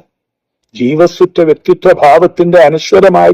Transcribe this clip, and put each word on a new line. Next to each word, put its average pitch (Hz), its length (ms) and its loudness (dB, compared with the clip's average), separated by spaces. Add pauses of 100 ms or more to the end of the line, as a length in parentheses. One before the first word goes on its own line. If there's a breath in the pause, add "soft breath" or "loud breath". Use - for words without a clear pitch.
(800)
ജീവസുറ്റ 165 580 -2 (120)
വ്യക്തിത്വ 175 440 -2 (100)
ഭാവത്തിന്റെ 170 640 0
അനശ്വരമായ 175 680 0